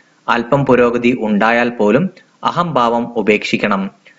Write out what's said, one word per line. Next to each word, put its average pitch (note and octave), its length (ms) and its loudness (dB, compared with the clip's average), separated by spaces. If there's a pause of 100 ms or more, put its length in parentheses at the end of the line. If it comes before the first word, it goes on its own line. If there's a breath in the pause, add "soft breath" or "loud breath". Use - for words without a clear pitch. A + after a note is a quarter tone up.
(300 soft breath)
അല്പം A#2+ 360 0
പുരോഗതി A#2+ 540 2
ഉണ്ടായാൽ A2 500 0
പോലും A#2+ 400 0 (340 soft breath)
അഹംഭാവം A#2+ 720 -2
ഉപേക്ഷിക്കണം. G2+ 760 -2 (280 soft breath)